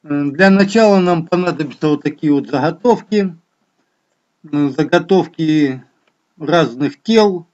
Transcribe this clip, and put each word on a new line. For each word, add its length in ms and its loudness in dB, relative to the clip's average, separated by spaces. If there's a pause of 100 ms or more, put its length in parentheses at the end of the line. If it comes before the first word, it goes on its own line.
М, 280 -4
для 180 4
начала 500 4
нам 260 0
понадобятся 640 -4
вот 140 -2
такие 300 -4
вот 160 -2
заготовки. 880 -2 (1160)
М, 200 -2
заготовки 1080 -2 (560)
разных 640 -2
тел. 520 0